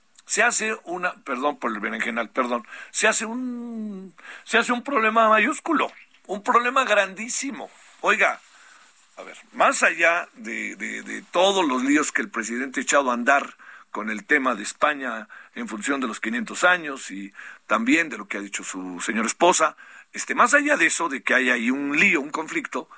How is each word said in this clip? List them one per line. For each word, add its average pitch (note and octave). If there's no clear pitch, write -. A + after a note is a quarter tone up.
Se -
hace A3
una, F3+
perdón C#3
por A#2+
el G#2
berenjenal, A2+
perdón, B2
se -
hace G#3+
un, A3+
se -
hace A3+
un A#3+
problema A3
mayúsculo, A#3
un G3
problema B3
grandísimo. G#3
Oiga, F#3
a -
ver, F#2
más A3
allá E3+
de, A2
de, G#2+
de G#2+
todos F#3+
los B2+
líos C#3+
que B2
el G#2
presidente A#2+
ha B2+
echado C#3+
a -
andar B2+
con G#2+
el G#2+
tema C3
de G#2
España C3
en A#2+
función A2
de B2+
los G#2+
quinientos A2+
años D#3
y G2
también C3+
de A#2+
lo G2+
que G#2
ha -
dicho G2+
su F#2
señora A2
esposa, E3
este, B2
más A3
allá D4
de E3
eso, E3+
de C3
que B2
haya B2+
ahí A#2+
un C#3+
lío, F3+
un D3
conflicto, D#3